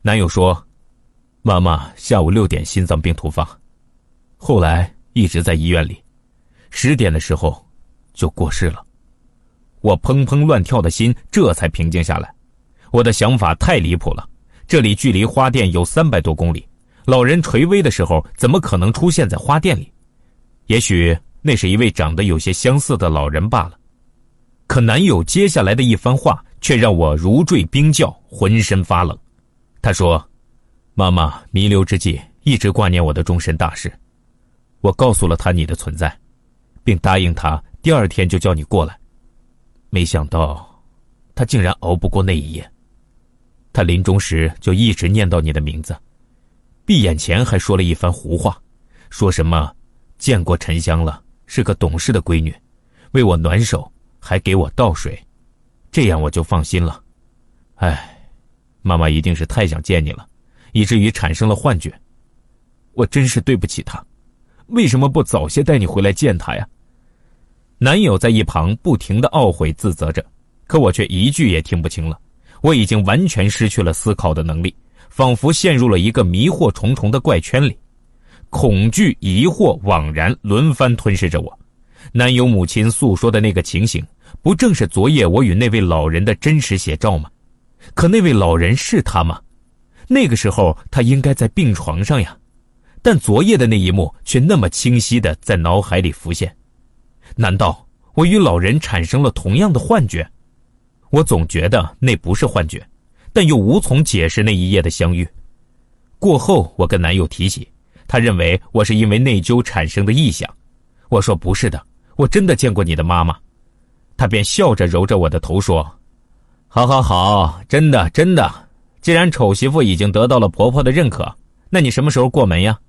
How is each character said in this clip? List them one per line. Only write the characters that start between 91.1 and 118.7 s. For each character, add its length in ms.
该 140
在 160
病 240
床 320
上 160
呀， 160
但 180
昨 240
夜 140
的 100
那 120
一 120
幕 320
却 160
那 200
么 100
清 320
晰 180
地 180
在 200
脑 240
海 220
里 100
浮 180
现。 240
难 200
道 320
我 140
与 120
老 200
人 200
产 240
生 200
了 80
同 260
样 160
的 80
幻 260
觉？ 240
我 120
总 240
觉 200
得 300
那 200
不 140
是 140
幻 220
觉， 120
但 120
又 120
无 240
从 240
解 240
释 160
那 100
一 160
夜 100
的 80
相 240
遇。 160
过 180
后 400
我 80
跟 160
男 140
友 100
提 220
起， 200
他 140
认 160
为 240
我 140
是 100
因 140
为 100
内 220
疚 200
产 280
生 180
的 60
臆 180
想。 180
我 120
说 140
：“不 180
是 160
的， 160
我 140
真 180
的 80
见 180
过 120
你 100
的 80
妈 220
妈。” 120
他 120
便 160
笑 280
着 140
揉 180
着 140
我 100
的 120
头 200
说 240
：“好， 180
好， 160
好， 640
真 220
的， 200
真 220
的， 360